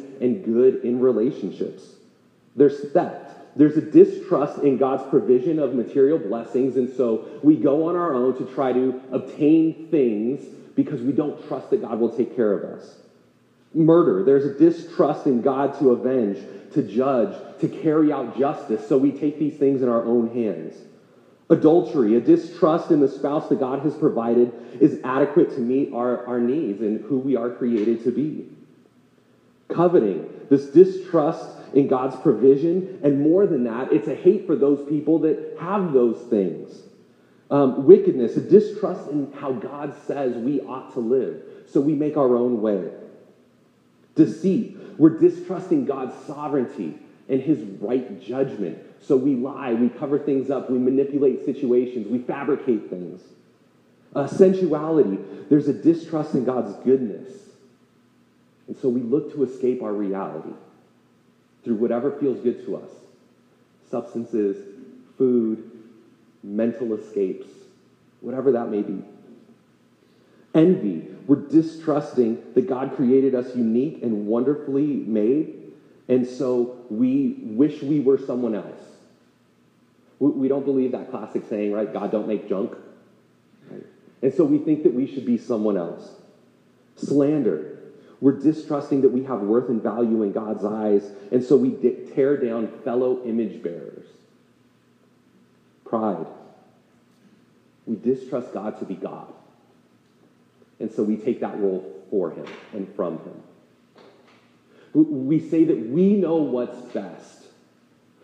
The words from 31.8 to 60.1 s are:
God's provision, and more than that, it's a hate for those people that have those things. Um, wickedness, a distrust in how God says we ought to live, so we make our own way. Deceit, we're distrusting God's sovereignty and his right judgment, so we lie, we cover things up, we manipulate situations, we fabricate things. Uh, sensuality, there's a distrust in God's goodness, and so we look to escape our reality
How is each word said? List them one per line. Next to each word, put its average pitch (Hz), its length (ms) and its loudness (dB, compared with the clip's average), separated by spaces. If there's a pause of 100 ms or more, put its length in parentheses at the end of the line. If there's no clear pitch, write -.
God's 131 300 -2
provision, 147 880 2
and 143 160 2
more 175 260 4
than 143 180 0
that, 120 280 -2
it's - 160 0
a - 60 -4
hate 196 320 2
for 151 100 2
those 143 320 2
people 151 320 2
that - 400 -2
have 180 320 -4
those 120 300 4
things. 92 580 -4 (720)
Um, 139 340 2
wickedness, 151 520 6
a 147 40 0
distrust 190 720 2
in 143 220 -4
how 139 200 -8
God 143 420 -10 (120)
says 131 280 -4
we 127 280 -4
ought 123 320 -14
to 131 60 -4
live, 110 420 -2 (260)
so - 120 2
we 147 140 2
make 147 220 -2
our 127 180 4
own 120 260 2
way. 98 300 -2 (1300)
Deceit, - 600 2 (200)
we're 151 200 6
distrusting 170 640 0
God's 127 300 -6 (120)
sovereignty 139 720 -6 (300)
and 131 120 0
his 147 200 0 (200)
right 104 400 -4
judgment, 104 580 -6 (220)
so - 140 0
we 131 220 2
lie, 131 380 -4
we 117 160 2
cover 143 280 -4
things 135 320 -2
up, 127 200 -4
we 127 80 0
manipulate 135 680 0
situations, 123 640 -2
we 120 100 -2
fabricate - 720 -2
things. 90 320 -12 (920)
Uh, 143 120 -2
sensuality, 156 920 2 (320)
there's 143 180 4
a 135 40 0
distrust 156 600 0
in 131 100 0
God's 117 280 -2 (120)
goodness, 120 440 0 (1400)
and - 100 -12
so 135 100 -2
we 123 140 0
look 135 320 -2
to 147 80 -2
escape 123 400 -2
our 107 100 -6
reality 95 640 -6 (1080)